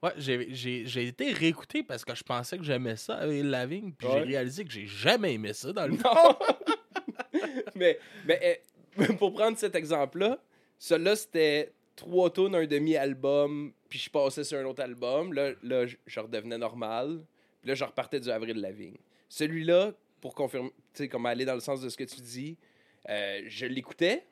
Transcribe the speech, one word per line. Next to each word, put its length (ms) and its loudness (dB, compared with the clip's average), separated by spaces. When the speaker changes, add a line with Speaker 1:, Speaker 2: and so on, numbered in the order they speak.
Speaker 1:
ouais, 120 2
j'ai, 360 -2
j'ai, 320 -6
j'ai 220 -2
été 240 -4
réécouter 500 0
parce 240 -8
que 80 -6
je 100 -10
pensais 360 -6
que 40 -10
j'aimais 320 -2
ça, 200 -8
Avril 340 -2
Lavigne, 420 -4
puis 160 -8
j'ai 120 2
Speaker 2:
Ouais. 40 -2
Speaker 1:
réalisé 400 -4
que 80 -12
j'ai 140 -10
jamais 480 2
aimé 200 -4
ça 200 -8
dans 140 -2
le 60 0
Speaker 2:
Non. 60 -2
Speaker 1:
fond. 380 10
Speaker 2:
<laughs> 420 -4
Mais, 240 4
mais, 360 2
euh, 140 6
<laughs> 60 -2
pour 140 2
prendre 240 2
cet 180 -2
exemple-là, 640 0
celui-là, 360 4
c'était 580 2
trois 360 4
tunes, 240 2
un 100 4
demi-album, 1080 2
puis 100 -10
je 100 -8
passais 360 0
sur 140 -6
un 60 -4
autre 160 -6
album. 520 -2
Là, 180 0
là, 220 2
je, 200 -10
je 140 -8
redevenais 380 -6
normal. 640 -4
Puis 80 -10
là, 60 0
je 80 -4
repartais 380 -4
du 100 -6
Avril 300 -4
Lavigne. 340 -10
Celui-là, 640 2
pour 140 -12
confirmer, 340 -4
tu 100 -8
sais, 60 -6
comme 160 -4
aller 200 0
dans 100 -2
le 40 -6
sens 220 -6
de 80 -8
ce 80 -12
que 80 -8
tu 160 -16
dis, 360 -12
euh, 380 -4
je 180 -10
l'écoutais. 680 0